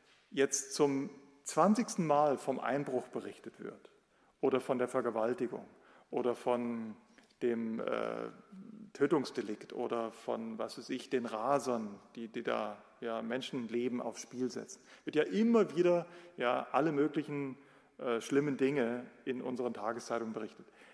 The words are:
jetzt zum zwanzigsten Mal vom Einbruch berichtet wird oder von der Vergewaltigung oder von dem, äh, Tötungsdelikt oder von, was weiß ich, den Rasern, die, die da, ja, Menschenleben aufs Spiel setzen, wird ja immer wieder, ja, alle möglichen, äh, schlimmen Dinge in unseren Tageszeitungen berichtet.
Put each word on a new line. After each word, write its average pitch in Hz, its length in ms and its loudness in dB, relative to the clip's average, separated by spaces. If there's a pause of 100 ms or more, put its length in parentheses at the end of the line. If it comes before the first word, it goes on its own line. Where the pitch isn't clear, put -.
(320)
jetzt - 420 2
zum 139 360 2 (340)
zwanzigsten 202 600 4
Mal 147 320 6
vom 127 220 -2
Einbruch 131 480 -2
berichtet - 520 -10
wird - 300 -14 (520)
oder 131 200 4
von 131 160 0
der 123 100 2
Vergewaltigung 117 800 0 (460)
oder 120 240 0
von 120 600 -2 (460)
dem, 117 380 0
äh, 113 500 -4 (640)
Tötungsdelikt 120 800 -2
oder 117 380 -2
von, 113 480 -6
was 113 180 -6
weiß 120 120 -10
ich, 127 200 -6
den 123 160 0
Rasern, 113 720 0 (160)
die, 117 120 -10
die 117 160 -8
da, 110 340 -2 (240)
ja, 113 200 -4
Menschenleben 120 800 -2
aufs 120 200 -8
Spiel 123 300 -4
setzen, - 300 -12 (240)
wird 151 100 -4
ja 151 80 6
immer 208 520 4
wieder, 175 300 4 (320)
ja, 127 340 2
alle 151 200 4
möglichen, 143 680 0 (400)
äh, 120 240 0
schlimmen 143 360 2
Dinge 127 480 2 (200)
in 127 160 -4
unseren 123 320 -2
Tageszeitungen 113 600 -4
berichtet. 107 340 -10 (260)